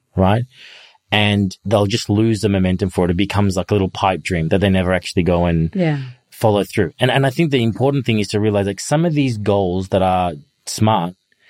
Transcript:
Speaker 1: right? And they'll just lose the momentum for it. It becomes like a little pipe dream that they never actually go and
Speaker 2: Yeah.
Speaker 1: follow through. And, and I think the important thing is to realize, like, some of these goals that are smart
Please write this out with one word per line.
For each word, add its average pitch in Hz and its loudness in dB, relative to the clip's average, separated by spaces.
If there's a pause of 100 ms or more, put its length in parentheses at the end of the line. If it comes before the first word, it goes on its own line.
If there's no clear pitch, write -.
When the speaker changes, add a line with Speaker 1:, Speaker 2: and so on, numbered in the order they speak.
(160)
Speaker 1:
right? 101 2 (640)
And 101 0
they'll 104 2
just 110 -4
lose 110 2
the 110 0
momentum 92 0
for 92 0
it. 87 0
It 87 0
becomes 98 0
like 90 -4
a 107 2
little 95 0
pipe 92 -2
dream 80 -2
that 95 2
they 101 4
never 92 2
actually 90 -2
go 87 2
and 82 0
Speaker 2:
Yeah. 160 0 (300)
Speaker 1:
follow 104 0
through. 101 -2
And, 127 2
and 135 2
I 135 2
think 156 0
the 131 2
important 120 0
thing 113 0
is 101 -4
to 104 -2
realize, 101 0
like, 98 -6
some 156 0
of 175 0
these 135 0
goals 98 0
that 95 0
are 92 0 (320)
smart 104 0 (360)